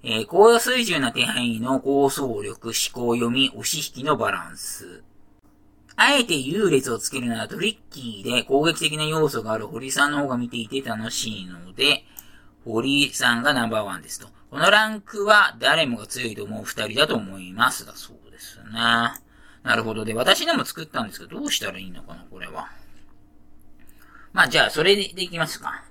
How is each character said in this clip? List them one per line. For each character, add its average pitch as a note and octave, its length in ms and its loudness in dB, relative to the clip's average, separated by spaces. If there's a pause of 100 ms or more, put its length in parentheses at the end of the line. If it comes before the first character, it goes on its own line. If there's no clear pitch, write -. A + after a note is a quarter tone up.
え A2+ 180 -2
ー、 G#2+ 60 -2
高 A3+ 340 8
水 B3 240 2
準 F3 180 0
な B2 100 0
手 B2 140 0
配 A#2+ 340 -2
の C3 200 0
構 C#3 300 4
想 B2+ 320 -2
力、 G#2 280 -8
思 A2+ 40 -6 (180)
考 A#2+ 240 0
読 A#2+ 140 0
み、 C3 240 2
押 A2 100 -12
し D3+ 220 -4
引 C#3+ 180 -12
き - 0 -
の D3 140 2
バ G#2 140 0
ラ F2 180 -8
ン - 80 -16
ス。 - 460 -12 (920)
あ B3 160 4
え C4 100 2
て F3+ 120 -2
優 E3 340 0
劣 C3+ 240 2
を A2 40 -4
つ - 120 -6
け C3+ 100 -6
る B2 80 -4
な A2+ 120 -2
ら A2 100 -6
ト - 100 -10
リ G#3 140 0
ッ - 200 -20
キ A2+ 320 -12
ー A#2+ 100 -2
で B2 80 2
攻 C#3 200 4
撃 E3 160 2
的 D#3 160 -2
な D#3 80 -2
要 D#3 240 2
素 A#2+ 160 -2
が A2 80 -4
あ A2 60 0
る G#2+ 100 -6
堀 A#2 240 -8
さ C#3+ 160 2
ん D3 60 -2
の C#3+ 80 0
方 C#3+ 80 -2
が B2 80 -2
見 A#2+ 100 -2
て A#2+ 80 -10
い A2+ 140 -6
て C3+ 120 -4
楽 A2+ 300 -6
し G#2+ 300 -6
い F#2 40 -10
の F2+ 280 -16
で、 C3+ 320 2 (580)
堀 C3+ 500 0
さ A#2+ 220 2
ん A#2+ 80 -2
が C#3+ 100 4
ナ A#2+ 120 2
ン A2 40 -2
バ A2 100 0
ー - 20 0
ワ G2 160 -6
ン D#2+ 40 -14
で - 60 -20
す - 100 -12
と。 - 120 -18 (200)
こ - 80 -12
の E3+ 140 4
ラ G#3+ 160 4
ン G#3+ 140 -6
ク G3+ 240 -6
は G#3 340 6
誰 D3 260 4
も A#2+ 120 -4
が G#2+ 100 -14
強 B2 200 -6
い G#2 80 -4
と G#2 100 -8
思 G#2+ 160 -10
う - 20 -12
二 G#2+ 240 -6
人 G#2+ 100 -4
だ D3+ 80 6
と D#3 100 -2
思 F#2+ 240 -6
い F#2 140 -12
ま A#2 180 4
す。 - 140 -8
だ - 100 -18
そ - 180 -18
う - 180 -20
で - 80 -20
す - 200 -18
ね。 A2 120 -16
な A#2 1040 0
る A2+ 80 0
ほ A2 100 -4
ど。 G#2+ 120 -4
で、 A2 80 -4
私 C#3+ 320 2
の E4 100 2
も - 100 0
作 - 180 -10
っ - 40 -10
た - 160 -4
ん G#2+ 40 -6
で F#2+ 60 -14
す - 60 -14
け - 60 -16
ど、 - 140 -12
ど D4 60 -6
う - 60 -2
し - 80 0
た G#2 120 -6
ら F#2+ 60 -12
い F#2+ 100 -12
い F#2 40 -12
の E2 100 -12
か E2 140 -14
な、 F2 160 -18
こ D#2 80 -16
れ - 80 -10
は。 E2 220 -10 (1600)
ま F#3 120 4
あ、 D3+ 40 6
じ D3 100 2
ゃ A#2+ 100 6
あ、 - 20 0
そ D#3 140 0
れ G3 120 8
で F#3+ 280 -4
い F3 60 -6
き E3+ 80 -8
ま D#3+ 100 0
す - 120 -10
か。 - 300 -10